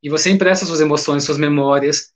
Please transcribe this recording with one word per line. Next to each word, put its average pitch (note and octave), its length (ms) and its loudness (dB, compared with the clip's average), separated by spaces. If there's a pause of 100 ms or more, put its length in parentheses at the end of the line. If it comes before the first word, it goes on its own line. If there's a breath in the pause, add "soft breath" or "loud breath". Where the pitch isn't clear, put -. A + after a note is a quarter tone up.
e C#3+ 60 -8
você D#3 200 -2
empresta F#3+ 360 2
suas D#3+ 160 -2
emoções, D3 420 0
suas C#3+ 140 -4
memórias C#3+ 800 0